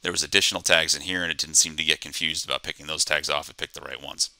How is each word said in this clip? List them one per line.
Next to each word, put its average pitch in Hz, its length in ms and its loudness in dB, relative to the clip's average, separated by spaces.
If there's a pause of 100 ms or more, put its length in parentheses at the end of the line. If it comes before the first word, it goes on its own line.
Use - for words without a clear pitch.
There 90 80 -2
was 87 100 0
additional 90 400 2
tags 80 320 4
in 73 80 -2
here 90 220 -2
and 85 80 -2
it 78 80 -4
didn't 78 160 -4
seem 78 200 4
to 80 80 -2
get 78 180 2
confused 78 440 -4
about 67 160 -4
picking 76 240 -10
those 78 180 -2
tags 73 240 0
off. 73 220 -2
It - 80 -18
picked - 160 -8
the - 80 -14
right 65 180 -12
ones. 67 300 -4 (100)